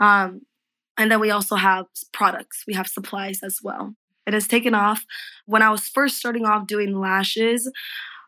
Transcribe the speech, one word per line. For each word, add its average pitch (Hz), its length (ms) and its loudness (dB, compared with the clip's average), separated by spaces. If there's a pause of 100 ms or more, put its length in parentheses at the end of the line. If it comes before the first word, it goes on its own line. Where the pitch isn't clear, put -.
Um, 196 460 4 (500)
and 220 160 4
then 214 80 4
we 214 100 2
also 208 240 0
have 190 400 2
s-, - 180 -12
products. - 540 -2
We 214 80 -6
have 190 140 -4
supplies 196 560 -8
as 190 180 -8
well. 208 320 -10 (320)
It 208 80 -2
has 208 140 0
taken 233 260 2
off. 208 300 2 (420)
When 214 160 4
I 220 80 6
was 214 160 -2
first 269 300 0
starting 233 280 -4
off 214 220 2
doing 202 320 -2
lashes, 220 720 0 (580)